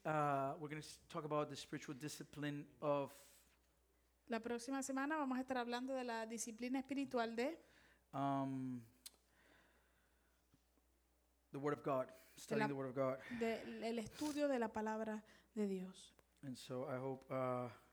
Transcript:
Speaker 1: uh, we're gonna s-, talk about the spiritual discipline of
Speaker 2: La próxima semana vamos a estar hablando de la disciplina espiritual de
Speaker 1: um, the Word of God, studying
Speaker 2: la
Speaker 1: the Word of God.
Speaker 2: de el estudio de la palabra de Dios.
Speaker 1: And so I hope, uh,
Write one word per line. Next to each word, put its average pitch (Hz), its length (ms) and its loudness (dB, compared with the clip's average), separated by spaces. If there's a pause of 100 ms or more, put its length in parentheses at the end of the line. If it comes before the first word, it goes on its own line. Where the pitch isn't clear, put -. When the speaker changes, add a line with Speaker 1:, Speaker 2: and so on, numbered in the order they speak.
Speaker 1:
uh, 147 540 4
we're 151 100 -8
gonna 151 100 -6
s-, - 280 -12
talk 165 160 -4
about 151 260 2
the 143 60 -8
spiritual - 400 -6
discipline 147 680 -6 (160)
of 143 300 4 (1160)
Speaker 2:
La 226 120 0
próxima 240 420 -2
semana 269 360 0
vamos 262 200 0
a 262 40 0
estar 262 180 -2
hablando 240 340 -2
de 254 100 0
la 226 220 -2
disciplina 233 540 -2
espiritual 254 560 0
de 269 240 0 (520)
Speaker 1:
um, 135 680 2 (2750)
the 143 80 -4
Word 147 180 2
of - 60 -10
God, 131 240 4 (280)
studying - 260 2
Speaker 2:
la - 60 6
Speaker 1:
the 143 60 0
Word 135 160 -2
of 123 60 -6
God. 135 240 4 (200)
Speaker 2:
de 226 220 2 (260)
el 233 120 0
estudio 294 480 0
de 269 100 4
la 226 160 2
palabra 220 500 0 (300)
de 214 140 2
Dios. 185 480 -4 (280)
Speaker 1:
And 131 140 -6
so 131 320 -4
I 131 80 2
hope, 131 340 -2
uh, 127 380 2 (240)